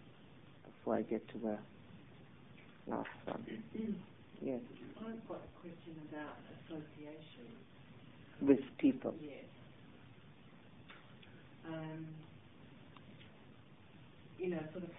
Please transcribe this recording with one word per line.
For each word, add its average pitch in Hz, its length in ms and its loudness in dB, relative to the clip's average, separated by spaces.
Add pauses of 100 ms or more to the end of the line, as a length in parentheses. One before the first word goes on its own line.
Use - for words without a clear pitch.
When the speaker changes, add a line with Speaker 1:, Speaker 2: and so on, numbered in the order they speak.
(640)
Speaker 1:
Before - 320 4
I 110 60 8
get 110 280 4
to 113 80 -2
the 107 200 4 (1300)
last 113 220 2 (160)
one. - 200 0 (300)
Speaker 2:
<clears throat> 220 220 4 (480)
Speaker 1:
Yes. 127 160 2 (400)
Speaker 2:
I've 226 260 -4
got 175 140 -4
a - 120 -10 (120)
question 165 320 -8 (160)
about 151 240 -4 (240)
association. 156 880 -8 (920)
Speaker 1:
With 139 180 12 (160)
people? - 420 8
Speaker 2:
Yes. 147 300 -6 (2250)
Um, 160 380 0 (2250)
you 180 140 6
know, 160 100 6 (160)
sort 180 80 0
of 160 140 -4